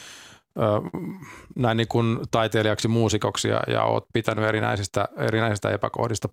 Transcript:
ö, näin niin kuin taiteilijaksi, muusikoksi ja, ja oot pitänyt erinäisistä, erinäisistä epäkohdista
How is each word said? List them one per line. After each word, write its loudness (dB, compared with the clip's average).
ö, 0
näin 2
niin 0
kuin 2
taiteilijaksi, 2
muusikoksi 0
ja, 2
ja 2
oot 0
pitänyt 0
erinäisistä, 0
erinäisistä 0
epäkohdista -2